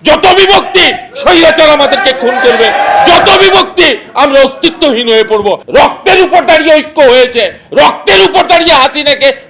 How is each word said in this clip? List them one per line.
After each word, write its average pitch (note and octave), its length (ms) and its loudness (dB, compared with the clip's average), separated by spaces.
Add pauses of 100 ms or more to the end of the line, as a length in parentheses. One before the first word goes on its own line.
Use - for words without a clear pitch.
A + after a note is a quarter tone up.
যত - 240 0
বিভক্তি, F#4 640 0 (240)
স্বৈরাচার D#4+ 540 2
আমাদেরকে C#4+ 420 0
খুন B3 180 -4
করবে, B3 340 0 (420)
যত F#4 320 2
বিভক্তি, F#4 580 0 (180)
আমরা C#4 280 2
অস্তিত্বহীন C4+ 640 -2
হয়ে A3 160 2
পড়ব। G#3 440 -4
রক্তের - 540 0
উপর F4+ 220 2
দাঁড়িয়ে D#4 300 2
ঐক্য D4+ 260 -4
হয়েছে, B3 520 2 (200)
রক্তের F#4+ 580 0
উপর F#4 160 -2
দাঁড়িয়ে E4+ 260 0
হাসিনাকে C#4 600 0 (180)